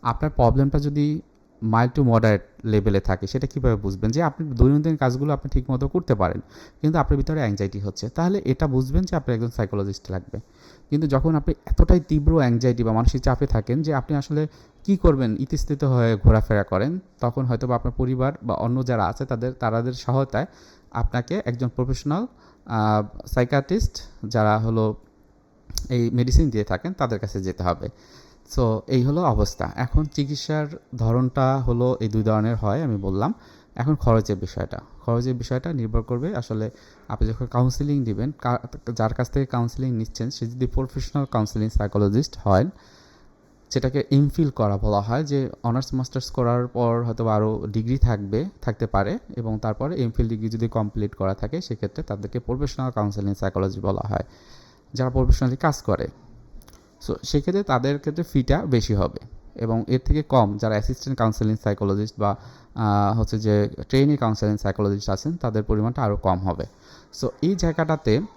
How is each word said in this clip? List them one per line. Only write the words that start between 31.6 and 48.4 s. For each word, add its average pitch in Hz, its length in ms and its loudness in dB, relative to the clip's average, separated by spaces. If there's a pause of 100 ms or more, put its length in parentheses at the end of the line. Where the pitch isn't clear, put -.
এই 113 100 -2
দুই 110 140 0
ধরনের 110 320 2
হয়, 107 280 0
আমি 113 140 -2
বললাম। 101 360 -2 (420)
এখন 147 200 0
খরচের 110 400 2
বিষয়টা, - 440 -8 (220)
খরচের 120 320 0
বিষয়টা 127 400 -4
নির্ভর 113 280 0
করবে 127 340 -4
আসলে 110 340 -4 (380)
আপনি - 200 -2
যখন 113 180 -4
কাউন্সেলিং 127 580 0
দিবেন, 113 280 -2 (100)
কা-, 120 520 -4
যার 110 200 0
কাছ - 180 -2
থেকে 139 140 0
কাউন্সেলিং 123 460 -2
নিচ্ছেন, 113 380 -4
সে 120 180 -8
যদি 123 200 -4
প্রফেশনাল 135 640 -2
কাউন্সেলিং 107 380 0
সাইকোলজিস্ট 104 720 2
হয়, 101 220 4 (1040)
সেটাকে 131 420 -2
এমফিল 143 380 2
করা 104 280 0
বলা 101 240 2
হয়, 117 220 -2
যে 139 260 -2 (140)
অনার্স 120 300 -2
মাস্টার্স 131 380 -4
করার 123 360 0
পর 117 360 0
হয়তো 113 220 -2
বা 110 100 2
আরও 107 320 0
ডিগ্রি 110 300 -2
থাকবে, 107 480 2 (160)